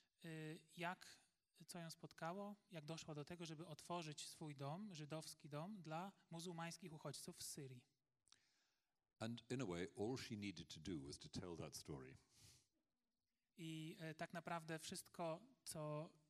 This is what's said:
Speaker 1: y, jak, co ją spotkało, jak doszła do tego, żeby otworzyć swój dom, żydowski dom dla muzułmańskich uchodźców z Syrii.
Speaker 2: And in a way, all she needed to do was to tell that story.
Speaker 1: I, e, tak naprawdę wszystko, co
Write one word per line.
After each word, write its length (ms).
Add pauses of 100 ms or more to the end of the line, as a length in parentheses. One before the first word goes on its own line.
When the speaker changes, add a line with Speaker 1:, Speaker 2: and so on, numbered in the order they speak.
(240)
Speaker 1:
y, 360 (160)
jak, 300 (600)
co 120
ją 120
spotkało, 680 (140)
jak 160
doszła 280
do 100
tego, 220
żeby 200
otworzyć 600
swój 300
dom, 380
żydowski 540
dom 340
dla 300 (180)
muzułmańskich 600
uchodźców 500
z 40
Syrii. 360 (1400)
Speaker 2:
And 320
in 120
a 40
way, 220 (100)
all 200
she 180
needed 380
to 60
do 260
was 120
to 100
tell 280
that 200
story. 400 (1500)
Speaker 1:
I, 360
e, 160
tak 180
naprawdę 460
wszystko, 640 (240)
co 460 (200)